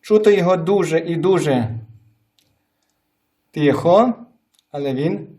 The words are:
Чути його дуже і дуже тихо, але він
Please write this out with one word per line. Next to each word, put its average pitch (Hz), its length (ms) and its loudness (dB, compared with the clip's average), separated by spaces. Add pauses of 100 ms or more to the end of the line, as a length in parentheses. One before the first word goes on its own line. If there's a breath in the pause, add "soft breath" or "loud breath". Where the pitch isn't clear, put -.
Чути 214 340 4
його 185 220 2
дуже 165 420 0
і 170 160 -4
дуже 147 540 0 (1800)
тихо, 170 600 2 (580)
але 139 220 -6
він 170 340 -4 (100)